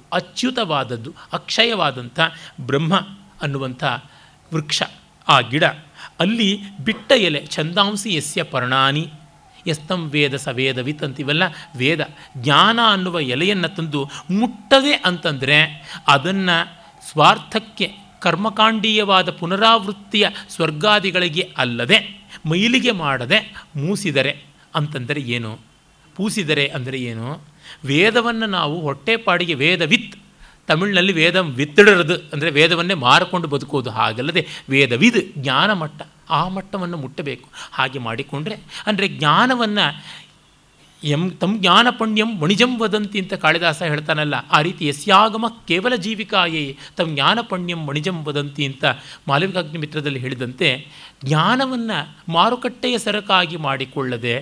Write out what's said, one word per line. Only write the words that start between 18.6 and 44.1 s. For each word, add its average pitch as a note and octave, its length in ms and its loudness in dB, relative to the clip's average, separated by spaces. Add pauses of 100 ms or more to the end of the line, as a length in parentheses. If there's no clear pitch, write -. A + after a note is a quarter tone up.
ಪುನರಾವೃತ್ತಿಯ G3 960 0 (220)
ಸ್ವರ್ಗಾದಿಗಳಿಗೆ F3+ 960 0 (120)
ಅಲ್ಲದೆ B2 420 2 (480)
ಮೈಲಿಗೆ A#3 500 2
ಮಾಡದೆ C#3+ 440 0 (360)
ಮೂಸಿದರೆ C#3+ 580 0 (400)
ಅಂತಂದರೆ D3 540 -4
ಏನು? A#2 240 -4 (640)
ಪೂಸಿದರೆ D#3 520 -2
ಅಂದರೆ C3 340 -8
ಏನು? A#2 260 -8 (560)
ವೇದವನ್ನು A3 640 2
ನಾವು E3 320 -2
ಹೊಟ್ಟೆಪಾಡಿಗೆ F3 760 0
ವೇದವಿತ್, D#3+ 600 0 (500)
ತಮಿಳಿನಲ್ಲಿ F#3 460 2
ವೇದಂ F3 400 2
ವಿತ್ತಿಡರದು F3 640 6 (120)
ಅಂದರೆ D#3+ 220 -4
ವೇದವನ್ನೇ E3+ 480 2
ಮಾರಿಕೊಂಡು E3 500 4
ಬದುಕೋದು, C3+ 420 -4
ಹಾಗಲ್ಲದೆ A2+ 520 -2 (260)
ವೇದವಿದ್ C#3 520 4 (160)
ಜ್ಞಾನ C#3 360 2
ಮಟ್ಟ, D#3+ 280 -6 (300)
ಆ D3+ 180 2
ಮಟ್ಟವನ್ನು F#3 480 -8
ಮುಟ್ಟಬೇಕು. C#3 500 -10 (240)
ಹಾಗೆ C3+ 280 -4
ಮಾಡಿಕೊಂಡ್ರೆ C#3 580 -6 (260)
ಅಂದರೆ G3 280 0
ಜ್ಞಾನವನ್ನು G3+ 760 2 (1160)
ಎಂ D3+ 280 0
ತಂ F#3 240 -2
ಜ್ಞಾನ G3+ 360 4
ಪುಣ್ಯಂ A3 440 0
ವಣಿಜಂ G3+ 400 2
ವದಂತಿ G#3+ 440 -2
ಅಂತ F#3 160 -6
ಕಾಳಿದಾಸ E3 480 2
ಹೇಳ್ತಾನಲ್ಲ, D3+ 540 0 (100)